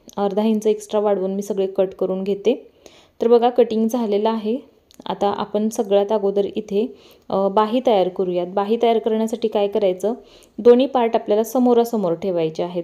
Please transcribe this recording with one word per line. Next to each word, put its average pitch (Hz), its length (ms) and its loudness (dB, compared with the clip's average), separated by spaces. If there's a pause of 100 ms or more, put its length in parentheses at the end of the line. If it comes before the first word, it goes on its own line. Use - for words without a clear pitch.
(180)
अर्धा 202 260 -2
इंच 220 240 0
एक्स्ट्रा 208 320 -2
वाढवून 196 340 0
मी 196 80 -4
सगळे 196 260 -2
कट 190 220 0 (100)
करून 190 240 -2
घेते. 202 480 -2 (500)
तर 226 60 2
बघा, 240 220 6
कटिंग 226 380 2
झालेलं 220 420 0
आहे. 226 280 -4 (480)
आता 196 220 -2
आपण 208 420 -2
सगळ्यात 202 420 0
अगोदर 196 340 0 (100)
इथे, 214 400 -4 (340)
अ, 196 180 0
बाही 214 380 2
तयार 185 240 4
करूयात. 180 380 -2
बाही 202 340 -2
तयार 226 160 4
करण्यासाठी 220 500 -2
काय 208 200 0
करायचं, 202 460 -2 (440)
दोन्ही 240 280 6
पार्ट 240 300 0
आपल्याला 220 280 0
समोरासमोर 233 720 2
ठेवायचे 170 500 -2
आहेत 175 200 -6